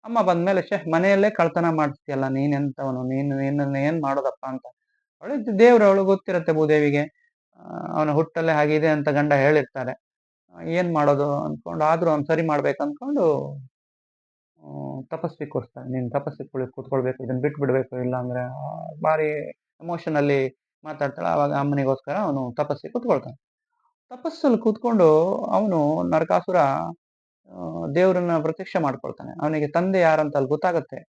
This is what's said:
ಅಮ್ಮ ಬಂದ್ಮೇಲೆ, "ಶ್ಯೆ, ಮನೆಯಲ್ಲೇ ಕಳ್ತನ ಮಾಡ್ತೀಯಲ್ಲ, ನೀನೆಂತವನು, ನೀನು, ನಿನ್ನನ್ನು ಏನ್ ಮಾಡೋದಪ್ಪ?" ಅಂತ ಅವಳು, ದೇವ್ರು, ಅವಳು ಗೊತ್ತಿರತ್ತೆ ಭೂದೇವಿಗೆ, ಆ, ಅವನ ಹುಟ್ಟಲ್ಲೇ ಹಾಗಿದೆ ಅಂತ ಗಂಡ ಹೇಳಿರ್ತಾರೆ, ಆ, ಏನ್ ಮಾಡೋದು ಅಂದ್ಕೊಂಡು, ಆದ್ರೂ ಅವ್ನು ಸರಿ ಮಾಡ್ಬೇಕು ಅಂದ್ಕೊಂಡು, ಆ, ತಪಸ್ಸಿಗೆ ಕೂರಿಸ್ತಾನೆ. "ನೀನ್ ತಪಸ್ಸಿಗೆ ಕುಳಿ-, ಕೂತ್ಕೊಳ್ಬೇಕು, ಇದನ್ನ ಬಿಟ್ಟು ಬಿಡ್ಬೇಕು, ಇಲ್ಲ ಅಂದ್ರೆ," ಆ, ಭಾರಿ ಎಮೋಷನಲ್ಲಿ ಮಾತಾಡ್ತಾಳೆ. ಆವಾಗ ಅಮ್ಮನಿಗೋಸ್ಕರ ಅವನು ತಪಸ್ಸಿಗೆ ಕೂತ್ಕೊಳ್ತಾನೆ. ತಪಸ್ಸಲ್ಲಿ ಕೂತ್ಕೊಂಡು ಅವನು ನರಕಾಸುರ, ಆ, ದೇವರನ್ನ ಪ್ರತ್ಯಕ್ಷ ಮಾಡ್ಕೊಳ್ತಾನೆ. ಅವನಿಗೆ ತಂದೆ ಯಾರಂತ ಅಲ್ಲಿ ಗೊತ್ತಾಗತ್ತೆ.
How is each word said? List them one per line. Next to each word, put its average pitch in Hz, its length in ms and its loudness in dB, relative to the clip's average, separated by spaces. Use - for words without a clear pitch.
ಅಮ್ಮ 226 180 2
ಬಂದ್ಮೇಲೆ, 185 400 2
"ಶ್ಯೆ, 165 300 -4
ಮನೆಯಲ್ಲೇ 196 380 4
ಕಳ್ತನ 170 400 0
ಮಾಡ್ತೀಯಲ್ಲ, 143 580 -2
ನೀನೆಂತವನು, 135 760 -2
ನೀನು, 135 360 -2
ನಿನ್ನನ್ನು 139 400 -2
ಏನ್ 151 240 0
ಮಾಡೋದಪ್ಪ?" 135 440 -2
ಅಂತ 131 160 -10
ಅವಳು, 214 380 -4
ದೇವ್ರು, 233 260 8
ಅವಳು 196 200 6
ಗೊತ್ತಿರತ್ತೆ 190 480 0
ಭೂದೇವಿಗೆ, 147 500 2
ಆ, - 60 -20
ಅವನ 151 120 0
ಹುಟ್ಟಲ್ಲೇ 160 420 0
ಹಾಗಿದೆ 151 360 2
ಅಂತ 151 200 2
ಗಂಡ 147 240 2
ಹೇಳಿರ್ತಾರೆ, 139 680 2
ಆ, 170 80 -16
ಏನ್ 170 320 -2
ಮಾಡೋದು 143 500 2
ಅಂದ್ಕೊಂಡು, 151 400 -4
ಆದ್ರೂ 165 260 2
ಅವ್ನು 147 140 0
ಸರಿ 160 220 0
ಮಾಡ್ಬೇಕು 143 360 0
ಅಂದ್ಕೊಂಡು, 233 720 -2
ಆ, 143 400 -10
ತಪಸ್ಸಿಗೆ 160 400 -8
ಕೂರಿಸ್ತಾನೆ. 127 380 -10
"ನೀನ್ 127 240 -6
ತಪಸ್ಸಿಗೆ 143 360 -8
ಕುಳಿ-, 127 220 -8
ಕೂತ್ಕೊಳ್ಬೇಕು, 127 540 -6
ಇದನ್ನ 127 160 -4
ಬಿಟ್ಟು 143 200 -4
ಬಿಡ್ಬೇಕು, 131 380 -2
ಇಲ್ಲ 123 180 -4
ಅಂದ್ರೆ," 123 240 -6
ಆ, - 500 -12
ಭಾರಿ 156 500 -2
ಎಮೋಷನಲ್ಲಿ 143 1040 -2
ಮಾತಾಡ್ತಾಳೆ. 147 440 -6
ಆವಾಗ 147 260 2
ಅಮ್ಮನಿಗೋಸ್ಕರ 139 640 -2
ಅವನು 139 400 -4
ತಪಸ್ಸಿಗೆ - 360 -6
ಕೂತ್ಕೊಳ್ತಾನೆ. 175 440 -2
ತಪಸ್ಸಲ್ಲಿ 277 480 0
ಕೂತ್ಕೊಂಡು 196 760 4
ಅವನು 170 680 0
ನರಕಾಸುರ, 175 460 0
ಆ, 85 460 -8
ದೇವರನ್ನ 175 480 2
ಪ್ರತ್ಯಕ್ಷ 160 380 -6
ಮಾಡ್ಕೊಳ್ತಾನೆ. - 500 -6
ಅವನಿಗೆ 151 380 -2
ತಂದೆ 185 320 0
ಯಾರಂತ 156 360 2
ಅಲ್ಲಿ 135 120 0
ಗೊತ್ತಾಗತ್ತೆ. 151 580 -2